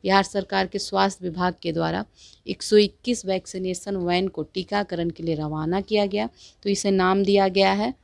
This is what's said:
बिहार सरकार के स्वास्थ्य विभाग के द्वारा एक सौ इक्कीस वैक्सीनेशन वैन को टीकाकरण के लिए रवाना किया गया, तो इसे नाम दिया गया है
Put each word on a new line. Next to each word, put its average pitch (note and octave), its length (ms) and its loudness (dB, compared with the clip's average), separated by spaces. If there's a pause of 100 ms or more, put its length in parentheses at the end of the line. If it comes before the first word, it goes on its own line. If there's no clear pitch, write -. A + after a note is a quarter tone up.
बिहार F#3+ 200 6
सरकार F#3+ 440 -2
के G3 120 -6
स्वास्थ्य F#3+ 460 -2
विभाग F3+ 360 -2
के E3+ 100 -4
द्वारा E3 340 -2 (420)
एक - 160 -8
सौ G#3+ 140 4
इक्कीस G#3 480 0
वैक्सीनेशन F#3 720 -4
वैन F3+ 320 0
को D#3+ 160 -6
टीकाकरण F3+ 680 -4
के E3 140 -10
लिए E3 120 -2
रवाना D#3 460 -4
किया G#3 240 0
गया, G#3 240 -4 (340)
तो G#3 60 -2
इसे G3 220 0
नाम F#3+ 320 4
दिया G3 240 4
गया F#3+ 260 4
है A3 200 -2 (100)